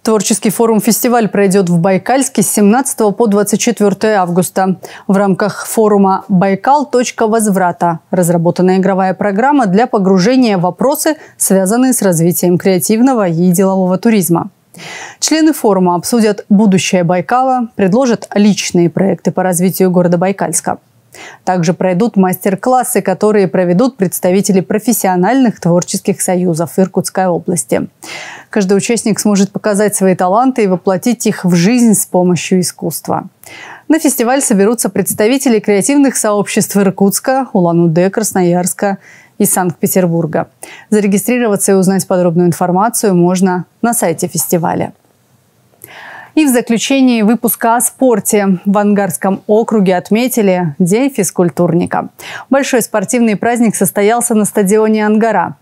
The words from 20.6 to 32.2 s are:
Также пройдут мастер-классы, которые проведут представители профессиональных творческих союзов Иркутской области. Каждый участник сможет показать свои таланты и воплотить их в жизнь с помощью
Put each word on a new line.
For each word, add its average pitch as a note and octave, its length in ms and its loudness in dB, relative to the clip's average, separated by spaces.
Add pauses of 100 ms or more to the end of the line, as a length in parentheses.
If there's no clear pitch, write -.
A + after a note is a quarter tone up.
Также F3+ 300 0
пройдут F#3 440 0
мастер-классы, G3 840 0
которые G3+ 460 0
проведут F#3 500 0
представители F#3+ 640 0
профессиональных G#3 1000 0
творческих F3+ 600 -2
союзов F3+ 560 -2
Иркутской F#3+ 480 -2
области. F3 640 -2 (640)
Каждый G3+ 260 0
участник A3 420 -2
сможет G3+ 320 0
показать G#3 440 -2
свои F#3+ 200 2
таланты A3+ 480 0
и G3+ 40 0
воплотить F#3 580 -2
их - 180 -2
в F3+ 120 2
жизнь A3+ 400 4
с - 100 -4
помощью F3+ 560 0